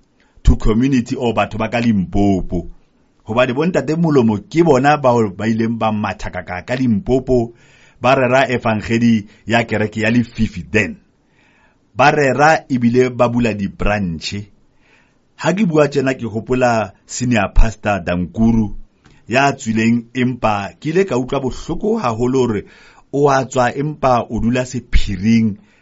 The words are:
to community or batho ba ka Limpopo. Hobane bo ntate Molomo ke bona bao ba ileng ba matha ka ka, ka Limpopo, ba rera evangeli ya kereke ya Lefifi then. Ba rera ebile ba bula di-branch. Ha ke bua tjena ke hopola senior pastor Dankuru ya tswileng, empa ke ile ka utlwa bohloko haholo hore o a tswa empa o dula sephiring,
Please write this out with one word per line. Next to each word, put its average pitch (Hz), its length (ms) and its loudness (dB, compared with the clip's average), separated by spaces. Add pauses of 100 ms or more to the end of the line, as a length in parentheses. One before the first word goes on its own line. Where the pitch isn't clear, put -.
(420)
to - 140 4
community 123 600 0
or 117 160 -2
batho 104 240 -4
ba 110 120 -4
ka 120 120 -4
Limpopo. 98 880 0 (560)
Hobane 123 320 0
bo 151 80 0
ntate 156 320 -2
Molomo 139 480 2
ke 156 180 -2
bona 147 380 4
bao 120 320 2
ba 101 160 -6
ileng 113 300 -2
ba 110 140 0
matha 104 380 -6
ka 90 120 -10
ka, 90 200 -10
ka 123 140 -6
Limpopo, 123 800 0 (460)
ba 123 140 4
rera 131 340 2
evangeli 113 800 0 (200)
ya 117 180 0
kereke 107 360 -4
ya 107 100 0
Lefifi 113 600 -2
then. 101 300 -2 (960)
Ba 131 140 4
rera 147 580 2
ebile 123 420 2
ba 120 180 0
bula 117 260 0
di-branch. 98 800 -4 (1000)
Ha 160 160 -2
ke 202 120 0
bua 156 240 2
tjena 135 240 0
ke 113 160 -6
hopola 113 640 0 (140)
senior 113 480 -2
pastor 104 500 2
Dankuru 101 720 0 (520)
ya 135 240 2
tswileng, 113 600 -2
empa 110 680 -4
ke 151 100 -8
ile 180 140 0
ka 190 100 -6
utlwa 131 260 -4
bohloko - 640 -6
haholo 123 380 -2
hore 104 240 -2 (480)
o 143 180 2
a 135 160 0
tswa 123 280 0
empa 139 540 -2
o 113 120 -6
dula 123 260 0
sephiring, 110 920 0 (260)